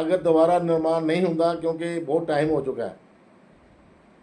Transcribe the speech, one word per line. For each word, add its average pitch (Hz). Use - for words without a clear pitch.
ਅਗਰ 165
ਦੁਬਾਰਾ 165
ਨਿਰਮਾਣ 165
ਨਹੀਂ 170
ਹੁੰਦਾ, 170
ਕਿਉਂਕਿ 165
ਬਹੁਤ 165
ਟਾਈਮ 156
ਹੋ 151
ਚੁੱਕਾ 120
ਹੈ, 90